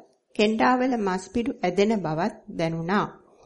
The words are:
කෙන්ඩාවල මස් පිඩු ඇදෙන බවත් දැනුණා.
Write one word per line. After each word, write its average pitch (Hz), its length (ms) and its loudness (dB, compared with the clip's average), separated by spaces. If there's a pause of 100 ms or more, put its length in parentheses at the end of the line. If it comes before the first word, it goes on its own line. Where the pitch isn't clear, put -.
(360)
කෙන්ඩාවල 247 600 2
මස් 190 340 -2
පිඩු 240 260 -2
ඇදෙන 202 420 2
බවත් 170 380 -2 (140)
දැනුණා. 165 560 -2 (400)